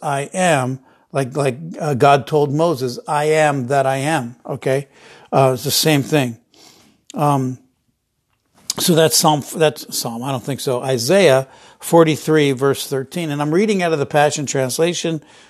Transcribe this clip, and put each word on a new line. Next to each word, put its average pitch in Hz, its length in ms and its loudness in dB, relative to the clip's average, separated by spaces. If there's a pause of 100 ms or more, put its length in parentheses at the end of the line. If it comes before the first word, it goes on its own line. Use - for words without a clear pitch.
"I 143 320 -6
am," 139 460 0 (320)
like, 139 240 -4
like, 139 220 -2 (220)
uh, 151 140 -2
God 143 320 4
told 147 260 0
Moses, 135 540 -2
"I 151 180 -2
am 151 440 0
that 135 180 2
I 135 100 0
am." 135 480 -4
Okay? 139 440 -4 (440)
Uh, 135 220 4
it's 127 100 -8
the 143 60 -4
same 147 320 2
thing. 123 360 -2 (760)
Um, 139 440 -2 (1200)
so 175 180 0
that's 160 200 4
Psalm, 151 280 2 (100)
that's 151 420 -2
Psalm, 117 280 -8
I 139 80 -6
don't 127 100 -6
think 135 160 -8
so. 127 240 -4
Isaiah 135 640 4 (320)
forty-three, 156 760 4
verse 135 360 -2
thirteen. 143 420 -6
And 143 100 -4
I'm 151 140 -2
reading 202 280 2
out 170 100 0
of 151 80 0
the 135 60 -2
Passion 147 400 0
Translation 156 760 -2 (280)